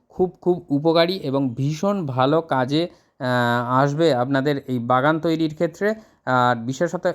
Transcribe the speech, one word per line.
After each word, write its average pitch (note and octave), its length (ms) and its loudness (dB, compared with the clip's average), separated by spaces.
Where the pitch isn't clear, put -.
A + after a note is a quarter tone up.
খুব, F3+ 320 -2
খুব F3 280 0
উপকারী E3 440 2
এবং C#3 400 -2
ভীষণ D#3 520 -2
ভালো C3+ 360 2
কাজে D3 460 0
আহ, B2 520 0
আসবে C#3+ 420 2
আপনাদের C3+ 540 0
এই B2+ 120 -4
বাগান B2+ 400 2
তৈরির D#3+ 340 -2
ক্ষেত্রে। F#3+ 420 -4
আর B2 300 2
বিশেষত D#3+ 600 -4